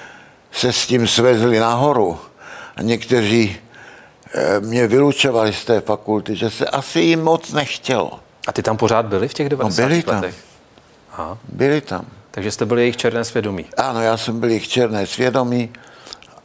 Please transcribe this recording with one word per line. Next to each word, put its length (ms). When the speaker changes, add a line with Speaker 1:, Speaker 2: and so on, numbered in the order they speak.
Speaker 1:
se 220
s 140
tím 200
svezli 520
nahoru 580
a 60
někteří, 760
eh, 260
mě 280
vylučovali 680
z 120
té 160
fakulty, 540
že 140
se 160
asi 340
jim 240
moc 280
nechtělo. 680
Speaker 2:
A 40
ty 120
tam 140
pořád 280
byli 220
v 60
těch 120
Speaker 1:
No, 40
Speaker 2:
devadesátých 400
Speaker 1:
byli 140
tam. 120
Speaker 2:
letech? 200
Aha. 260
Speaker 1:
Byli 320
tam. 240
Speaker 2:
Takže 200
jste 140
byli 160
jejich 160
černé 260
svědomí? 420
Speaker 1:
Ano, 240
já 160
jsem 220
byl 100
jejich 180
černé 400
svědomí 600